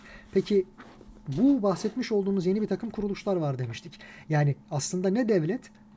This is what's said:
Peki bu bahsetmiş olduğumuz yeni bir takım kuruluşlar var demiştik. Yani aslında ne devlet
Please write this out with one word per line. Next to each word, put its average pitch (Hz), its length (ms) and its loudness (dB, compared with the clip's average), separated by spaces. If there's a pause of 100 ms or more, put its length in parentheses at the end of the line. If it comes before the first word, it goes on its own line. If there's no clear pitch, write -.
(320)
Peki 190 340 2 (720)
bu 262 260 4
bahsetmiş 208 480 -2
olduğumuz 196 340 0
yeni 190 160 2
bir 208 60 -2
takım 196 220 -4
kuruluşlar 202 460 -4
var 143 240 -2
demiştik. 117 400 -8 (300)
Yani 147 260 2 (160)
aslında 180 380 -2
ne 220 200 2
devlet 185 420 0 (240)